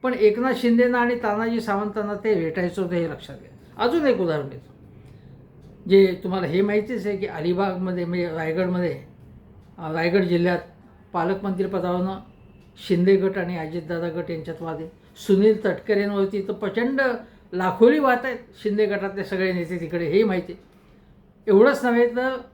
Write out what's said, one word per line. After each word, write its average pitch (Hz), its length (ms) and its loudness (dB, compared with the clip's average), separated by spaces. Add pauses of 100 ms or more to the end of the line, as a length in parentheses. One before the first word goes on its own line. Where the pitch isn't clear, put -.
पण 254 120 0
एकनाथ 220 420 2
शिंदेना 247 420 2
आणि 240 160 2
तानाजी 226 460 -2
सावंतांना 208 540 -4
ते 208 200 0
भेटायचं 175 480 -2
होतं, 180 120 -4
हे 165 160 -2
लक्षात 139 280 -14
घ्या. - 120 -20 (280)
अजून 302 280 0
एक 233 120 2
उदाहरण 151 300 -2
देतो, 131 240 -18 (1160)
जे 190 360 6
तुम्हाला 185 220 -2
हे 165 140 0
माहितीच 208 460 -2
आहे 202 100 -4
की 196 100 -6
अलिबागमध्ये, 180 760 -2
म्हणजे 175 260 -4
रायगडमध्ये, 165 720 -2 (760)
अ, 160 140 -8
रायगड 170 320 0
जिल्ह्यात 175 340 0 (540)
पालकमंत्री 190 540 -2
पदावरनं 180 520 -4 (680)
शिंदे 185 280 4
गट 190 220 0
आणि 175 200 -4
अजितदादा 165 500 -6
गट 165 220 -6
यांच्यात 160 320 -8
वाद 165 140 -8
आहे. 160 120 -10 (380)
सुनील 208 380 4
तटकरेंवरती 202 840 0
तर 214 40 -4
प्रचंड 233 480 -2 (520)
लाखोली 220 460 6
वाहत 247 260 2
आहेत 247 140 -6 (240)
शिंदे 208 240 2
गटातले 196 380 -4
सगळे 185 280 -2
नेते 175 280 -4
तिकडे, 170 240 -4
हेही 180 200 4
माहिती 185 280 -2
आहे. - 100 -18 (840)
एवढंच 240 380 6
नव्हे 240 220 4
तर 254 300 -2 (180)